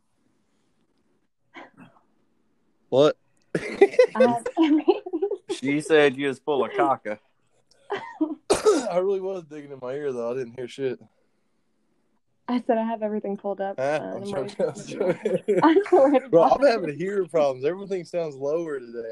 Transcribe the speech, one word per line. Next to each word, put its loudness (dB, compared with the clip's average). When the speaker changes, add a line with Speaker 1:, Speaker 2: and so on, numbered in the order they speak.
Speaker 1:
What? 4
<laughs> -2
Speaker 2:
Uh, 4
<laughs> 4
Speaker 3:
She -2
said 4
you -4
was -6
full -2
of -4
caca. -2
Speaker 1:
<coughs> -2
I -2
really 0
was -8
digging -16
in -14
my -8
ear, -4
though. -4
I -6
didn't -8
hear -10
shit. -6
Speaker 2:
I -2
said 2
I -2
have -6
everything -4
pulled -8
up. -8
Speaker 1:
Huh? -6
Speaker 2:
Uh, -10
Speaker 1:
I'm -10
Speaker 2:
I'm -10
ready -8
Speaker 1:
joking. -20
Speaker 2:
to -2
Speaker 1:
I'm -8
joking. -2
Speaker 2:
<laughs> -
I'm 6
ready 2
to -16
Speaker 1:
Bro, 8
I'm 4
Speaker 2:
go. 6
Speaker 1:
having -2
hearing -4
problems. 0
Everything -6
sounds -6
lower -4
today. -12